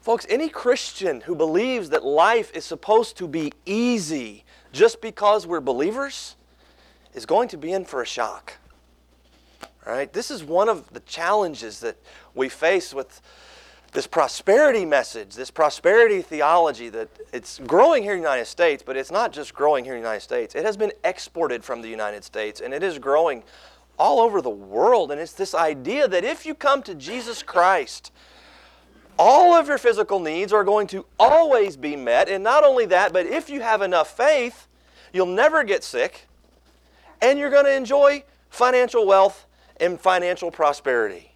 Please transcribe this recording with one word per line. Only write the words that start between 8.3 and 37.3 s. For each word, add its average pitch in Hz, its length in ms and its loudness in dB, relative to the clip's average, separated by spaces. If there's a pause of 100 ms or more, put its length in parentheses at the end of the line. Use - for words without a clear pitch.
All 110 60 -8
right? 139 180 -6
This 214 180 -8
is 220 140 -12
one 175 240 0
of 185 260 -4
the 117 80 -18
challenges 165 760 -4
that 117 160 -8 (380)
we 131 160 -4
face 180 440 -2
with 135 280 -12 (720)
this 139 120 -4
prosperity 208 760 2
message, 117 520 -2
this 127 140 -12
prosperity 190 720 2
theology 151 680 0
that 110 180 -10 (240)
it's - 280 -14
growing 226 440 4
here 202 100 -4
in 185 60 -4
the 165 80 -4
United 131 180 -2
States, 165 400 0
but 135 120 -6
it's 135 140 -8
not 214 200 -2
just 151 220 -14
growing 139 320 0
here 131 100 -12
in 117 60 -12
the 117 60 -8
United 107 160 -6
States. 120 320 -6
It 156 100 -6
has 214 100 -2
been 214 160 -4 (120)
exported 156 600 -6
from 120 180 -10
the 113 60 -14
United 107 360 -8
States, 107 380 -10
and 123 120 -10
it 147 100 -6
is 170 160 -6
growing 139 440 0 (540)
all 233 220 2
over 214 220 2
the 127 80 -4
world. 131 600 0
And 147 100 -8
it's 165 120 -12
this 190 220 -8
idea 165 520 -2
that 180 160 0
if 285 220 -6
you 311 80 -10
come 277 300 -2
to 202 100 -14
Jesus 214 500 -12
Christ, 180 680 0 (1080)
all 294 360 8
of 330 140 4
your 285 100 0
physical 208 420 0
needs 170 320 -4
are 208 120 4
going 202 240 0
to 190 180 -12 (140)
always 247 580 4
be 147 180 -6
met. 127 320 2
And 190 160 -4
not 269 200 4
only 262 240 4
that, 180 260 2
but 180 120 0
if 294 240 -6
you 285 120 -8
have 220 200 0
enough 180 340 0
faith, 254 520 0 (460)
you'll 185 120 0
never 277 380 2
get 196 200 -2
sick. - 440 -6 (960)
And 269 180 2